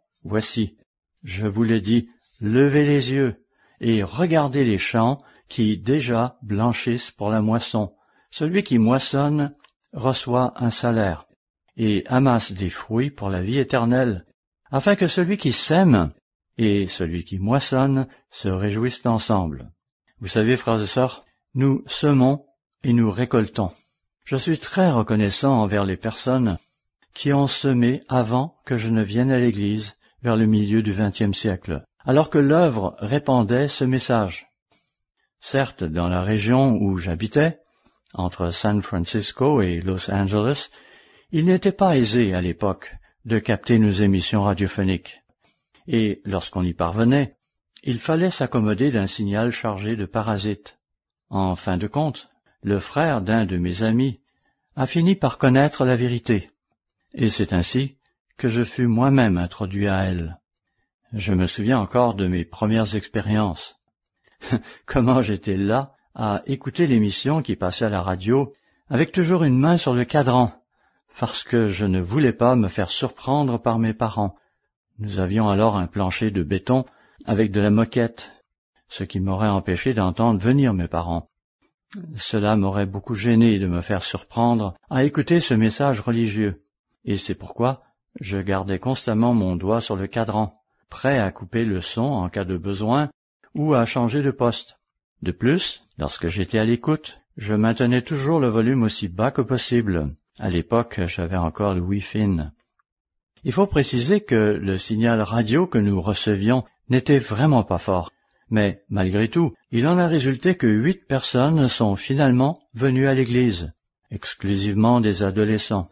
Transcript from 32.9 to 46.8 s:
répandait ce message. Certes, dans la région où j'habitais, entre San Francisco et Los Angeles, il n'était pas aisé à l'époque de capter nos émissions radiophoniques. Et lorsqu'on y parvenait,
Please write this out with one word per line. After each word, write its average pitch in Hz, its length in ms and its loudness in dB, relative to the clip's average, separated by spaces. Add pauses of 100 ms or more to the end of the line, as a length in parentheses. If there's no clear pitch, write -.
répandait 123 680 0
ce - 160 -6
message. 120 640 -2 (920)
Certes, - 420 -4
dans 85 240 -2
la 90 140 0
région 110 560 2
où 98 200 0
j'habitais, 104 600 -2 (540)
entre 87 380 -4
San 104 300 -2
Francisco 110 800 -2
et 87 200 -2
Los 92 280 -4
Angeles, 104 600 -2 (640)
il 160 120 0
n'était 185 280 2
pas 180 240 2
aisé 113 360 2
à 90 60 0
l'époque 90 560 -4 (300)
de 113 120 0
capter 110 420 2
nos 104 120 4
émissions 98 520 2
radiophoniques. 95 800 -2 (680)
Et 110 340 0
lorsqu'on 95 400 -4
y 87 100 0
parvenait, 117 600 0 (480)